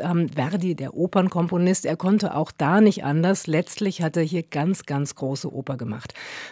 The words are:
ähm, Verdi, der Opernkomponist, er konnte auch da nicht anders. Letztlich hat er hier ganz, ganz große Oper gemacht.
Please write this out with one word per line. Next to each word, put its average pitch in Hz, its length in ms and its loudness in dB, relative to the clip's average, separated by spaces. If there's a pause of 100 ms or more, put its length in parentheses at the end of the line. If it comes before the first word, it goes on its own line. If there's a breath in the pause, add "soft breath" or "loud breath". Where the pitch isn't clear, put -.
ähm, 170 240 2
Verdi, 165 480 -2
der 135 180 -8
Opernkomponist, 180 920 2
er 160 100 0
konnte 196 400 2
auch 156 160 -2
da 165 280 4
nicht 208 220 6
anders. 165 460 0
Letztlich 180 540 -2
hat 156 140 -2
er 165 60 4
hier 160 220 -2
ganz, 165 400 -2
ganz 143 320 -4
große 139 360 -4
Oper 135 240 -6
gemacht. 117 380 -10 (380 loud breath)